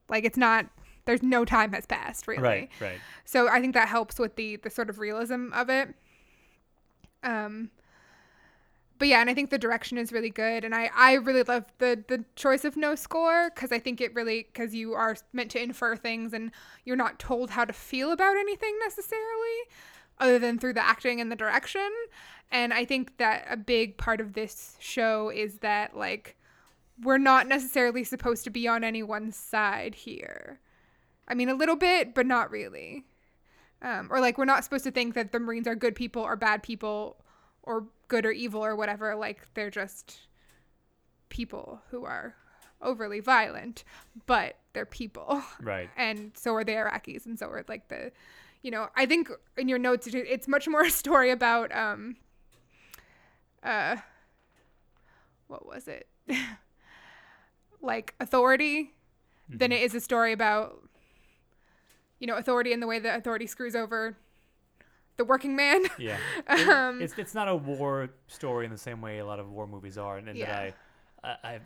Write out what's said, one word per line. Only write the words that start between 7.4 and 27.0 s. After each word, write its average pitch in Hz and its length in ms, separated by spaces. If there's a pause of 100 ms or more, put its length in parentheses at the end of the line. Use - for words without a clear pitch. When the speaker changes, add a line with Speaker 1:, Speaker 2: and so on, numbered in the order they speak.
Speaker 1:
but 285 80
yeah, 247 140
and 240 80
I 254 40
think 277 180
the 277 60
direction 233 400
is 233 140
really 233 180
good. 226 360
And 226 100
I, 226 200
I 254 180
really 262 300
love 240 220 (140)
the, 240 280
the 247 160 (120)
choice 285 300
of 285 100
no 302 200
score, 330 600
'cause - 160
I 233 80
think 240 220
it 233 120
really, 226 300 (100)
'cause 233 220
you 226 180
are 220 220 (180)
meant 247 180
to 240 120
infer 240 320
things 226 380
and 226 180 (320)
you're 254 140
not 240 220
told 247 320
how 233 140
to 220 80
feel 269 380
about 381 240
anything 415 480
necessarily, 440 760 (640)
other 254 200
than 233 200
through 254 140
the 220 120
acting 240 360
and 226 100
the 233 40
direction. 392 540 (640)
And 240 220
I 240 120
think 262 320
that 220 320
a 240 80
big 226 400
part 220 220
of 208 140
this - 440
show 220 520
is 208 300
that, 208 380
like, 208 380 (680)